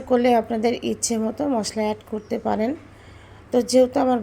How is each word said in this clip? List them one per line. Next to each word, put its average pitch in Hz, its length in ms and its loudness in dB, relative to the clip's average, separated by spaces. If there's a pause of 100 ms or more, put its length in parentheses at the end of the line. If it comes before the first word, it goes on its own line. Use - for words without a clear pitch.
করলে 247 260 4
আপনাদের 226 380 0 (180)
ইচ্ছে 220 280 -4
মতো 220 300 -2
মশলা 220 360 -2
অ্যাড 214 160 -2 (100)
করতে 214 260 -6 (100)
পারেন। 214 240 0 (800)
তো - 80 0 (140)
যেহেতু 254 300 4
আমার 254 220 2